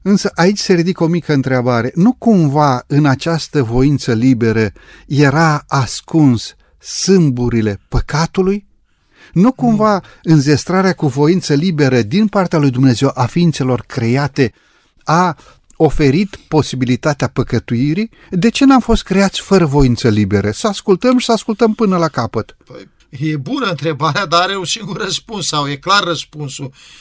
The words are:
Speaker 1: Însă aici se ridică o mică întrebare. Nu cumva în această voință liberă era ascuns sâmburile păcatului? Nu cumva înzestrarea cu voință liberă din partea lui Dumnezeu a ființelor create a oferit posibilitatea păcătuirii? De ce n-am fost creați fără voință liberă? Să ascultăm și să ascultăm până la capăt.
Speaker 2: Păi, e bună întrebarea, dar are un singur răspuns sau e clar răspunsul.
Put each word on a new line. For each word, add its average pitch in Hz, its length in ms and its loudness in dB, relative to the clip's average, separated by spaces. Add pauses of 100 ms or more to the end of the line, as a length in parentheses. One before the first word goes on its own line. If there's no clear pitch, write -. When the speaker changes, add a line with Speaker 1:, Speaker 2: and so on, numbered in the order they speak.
Speaker 1:
Însă 196 340 0
aici 185 220 2
se - 160 0
ridică 170 300 0
o 165 40 2
mică 165 260 -2
întrebare. 127 600 0
Nu 185 180 2
cumva 147 760 2
în 147 180 2
această 147 580 -2
voință 127 500 0
liberă 113 580 0 (360)
era 147 600 2
ascuns 139 880 0 (240)
sâmburile 120 1000 0 (100)
păcatului? 185 760 -2 (680)
Nu 190 180 2
cumva 214 500 0 (220)
înzestrarea 165 720 2
cu 160 140 -2
voință 147 460 0
liberă 143 480 2
din 151 260 0
partea 180 320 0
lui 143 100 2
Dumnezeu 131 440 2
a 127 120 -2
ființelor 131 640 0
create 127 680 -2 (500)
a 170 340 0 (380)
oferit 151 600 0 (120)
posibilitatea 131 800 -2
păcătuirii? 139 840 -4 (200)
De 190 200 0
ce - 160 0
n-am 269 140 6
fost 220 240 0
creați 190 380 0
fără 190 240 2
voință 131 440 2
liberă? 101 420 0
Să - 160 -4
ascultăm 214 500 -2
și 240 80 -2
să 233 60 0
ascultăm 220 420 -2
până 196 240 0
la 165 100 0
capăt. 113 580 -6
Speaker 2:
Păi, 101 240 -20 (420)
e 151 60 -4
bună 226 280 -6
întrebarea, 160 600 -4
dar 170 160 0
are 190 160 -2
un 185 80 -8
singur 202 320 -8
răspuns 202 500 -8
sau 147 220 -4
e 143 60 -6
clar 190 280 0
răspunsul. 147 680 -10 (300)